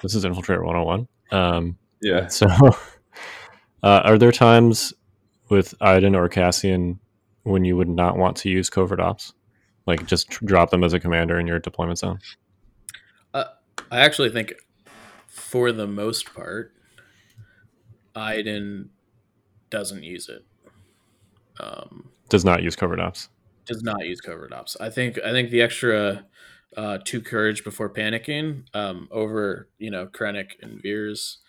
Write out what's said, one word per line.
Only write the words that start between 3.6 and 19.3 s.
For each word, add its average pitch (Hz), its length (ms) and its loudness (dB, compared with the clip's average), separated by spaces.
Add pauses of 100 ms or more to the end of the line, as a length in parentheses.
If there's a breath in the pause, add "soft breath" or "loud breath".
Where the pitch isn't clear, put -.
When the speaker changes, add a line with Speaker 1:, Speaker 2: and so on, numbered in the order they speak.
Speaker 1:
uh, 101 220 8
are 110 140 8
there 120 120 10
times 117 640 6 (560)
with 101 320 2
Iden 98 340 6
or 87 140 2
Cassian 90 720 0 (420)
when 95 240 2
you 90 100 2
would 90 140 2
not 87 260 0
want 92 220 0
to - 120 -4
use 92 200 -2
covert 92 300 -2
ops? 90 340 -4 (540)
Like, 85 180 -2
just - 240 -2
tr-, - 160 -10
drop 87 240 6
them 90 140 2
as 85 100 2
a 87 60 0
commander 85 400 -2
in 85 80 -4
your 85 120 -2
deployment 87 380 -6
zone? 95 220 -6 (1120 soft breath)
Speaker 3:
Uh, 139 120 -4 (460)
I 120 80 -2
actually 143 300 4
think, 113 240 -8 (760 soft breath)
for - 460 -2
the 107 140 -6
most 104 460 -6
part, - 380 -12 (1400 soft breath)
Iden 107 720 -8 (800)